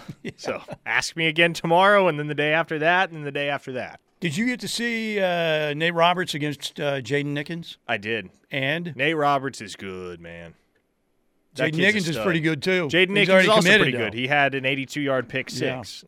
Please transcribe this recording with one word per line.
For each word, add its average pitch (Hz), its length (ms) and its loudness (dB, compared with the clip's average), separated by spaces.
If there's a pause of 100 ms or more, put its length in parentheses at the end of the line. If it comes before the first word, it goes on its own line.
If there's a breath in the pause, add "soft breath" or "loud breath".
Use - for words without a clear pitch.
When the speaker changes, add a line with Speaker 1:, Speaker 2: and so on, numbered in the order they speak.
(100)
Speaker 1:
<laughs> - 120 -16
Yeah. - 140 -10
Speaker 2:
So 101 260 -8 (220)
ask 113 320 -2
me 160 100 0
again 165 260 2
tomorrow 185 560 4
and 151 100 0
then 147 80 -4
the 151 80 -4
day 147 180 0
after 160 280 0
that 175 280 2
and 165 100 -12
then 147 60 -10
the 139 80 -8
day 143 160 -2
after 139 240 -6
that. 104 280 -8 (180)
Speaker 1:
Did 156 180 -4
you 226 100 0
get 247 140 -2
to 202 80 -8
see, 220 520 -2
uh, 160 540 0
Nate 165 200 0
Roberts 175 400 2
against, 147 460 -6
uh, 143 200 -2
Jaden 143 260 -2
Nickens? 147 500 -8 (100)
Speaker 2:
I 117 120 -2
did. 104 320 -6 (200)
Speaker 1:
And? 147 460 -4
Speaker 2:
Nate 151 200 0
Roberts 139 440 0
is 95 160 -12
good, 92 440 -10
man. 85 340 -16 (1000)
That 131 180 -2
Speaker 1:
Jaden 151 40 -4
Speaker 2:
kid's - 20 0
a 180 80 4
Speaker 1:
Nickens 202 220 2
is 165 80 -2
Speaker 2:
stud. 110 80 -4
Speaker 1:
pretty 165 160 2
good, 156 220 -2
too. 185 260 0
Speaker 2:
Jaden 185 280 4
Speaker 1:
He's 196 120 4
Speaker 2:
Nickens - 20 4
Speaker 1:
already 190 140 8
Speaker 2:
is 180 40 4
also 214 140 6
Speaker 1:
committed, 196 200 6
Speaker 2:
pretty 135 140 2
good. 110 160 -2
Speaker 1:
though. 110 40 -8
Speaker 2:
He 123 100 -4
had 143 280 2
an 131 120 -2
eighty-two 135 340 -4
yard 131 280 -2
pick 131 240 -6
Speaker 1:
Yeah. 127 280 -4
Speaker 2:
six - 280 -16